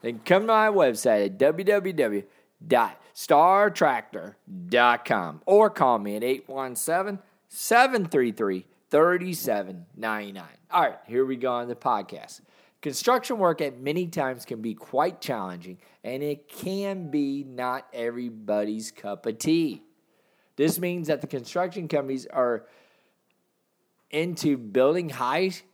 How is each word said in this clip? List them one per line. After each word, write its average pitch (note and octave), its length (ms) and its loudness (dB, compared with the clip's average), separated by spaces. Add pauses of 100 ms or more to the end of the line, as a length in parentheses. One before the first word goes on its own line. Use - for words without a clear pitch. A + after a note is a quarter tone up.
Then A#2+ 200 -8
come F#3+ 200 4
to A3 60 -2
my A3 180 4
website B2 580 4
at F#2+ 140 -6
w D#3+ 260 2
w G3 260 2
w A2 320 0 (440)
dot A#2 340 2 (140)
star F#3 560 6
tractor G#2+ 680 -2 (320)
dot A#2+ 360 6
com F2 420 -2
or G3+ 240 8
call B2+ 260 2
me G2+ 200 -4
at A2 60 -4
eight B2+ 240 -2
one C3 280 -10
seven, F#3+ 420 -2 (300)
seven A#3+ 580 2
three B2+ 260 2
three, G2 360 -4 (240)
thirty F3 420 4
seven F#2+ 540 -6 (100)
nine G#2 380 -6
nine. F2 100 -16 (240)
All E3+ 140 2
right, B2 240 -2
here B2 180 0
we C3 100 -4
go B2 180 -2
on A#2+ 140 -4
the A#2+ 80 -8
podcast. G2+ 680 -6 (420)
Construction B3 540 -2
work F3 240 0
at C3 180 -6
many D3+ 280 -4
times C3 360 -6
can A#2 160 -12
be A2 140 -6
quite D3 480 -4
challenging, F#2 560 -8 (260)
and C3 200 -8
it D3 260 -8
can F#3+ 640 -8
be C#3+ 320 -2
not B2+ 500 -6
everybody's A2 960 -4
cup - 380 -10
of A2 100 -6
tea. D#3+ 460 -2 (720)
This D#3+ 240 0
means F3 280 -4
that D3+ 140 -2
the D3 60 -10
construction F3 600 -6
companies C3+ 380 -4
are A#2+ 400 -2 (1400)
into D#3 480 -2
building C3 520 2
high C#3 420 -2 (220)